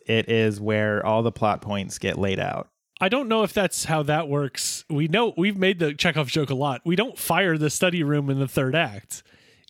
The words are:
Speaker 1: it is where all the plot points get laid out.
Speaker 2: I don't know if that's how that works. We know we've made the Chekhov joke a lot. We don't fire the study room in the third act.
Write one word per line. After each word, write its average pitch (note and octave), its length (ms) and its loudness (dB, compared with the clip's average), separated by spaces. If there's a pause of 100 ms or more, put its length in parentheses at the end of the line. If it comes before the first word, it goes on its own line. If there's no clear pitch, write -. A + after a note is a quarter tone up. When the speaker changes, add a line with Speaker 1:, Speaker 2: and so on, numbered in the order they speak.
Speaker 1:
it A2+ 240 0
is A2 320 2
where G#2+ 440 0
all A2 180 2
the A#2 100 0
plot G#2 280 0
points G2+ 380 -6
get - 180 -2
laid F#2+ 220 0
out. - 300 -4 (320)
Speaker 2:
I F#3+ 80 2
don't B3+ 180 0
know A3 160 2
if F#3 80 -2
that's - 340 -2
how D#3 180 0
that D3+ 260 0
works. - 600 -4
We D#3 200 0
know G#3+ 260 2
we've G3 220 2
made F#3 220 2
the D3+ 140 0
Chekhov D3+ 360 0
joke D3 200 0
a C#3 60 -2
lot. C3 300 -2
We E3+ 100 2
don't A3 220 0
fire E3+ 400 2
the D3+ 120 0
study F3+ 340 0
room C#3+ 260 2
in C3+ 100 0
the C#3 80 2
third C3 280 0
act. A#2 460 -4 (480)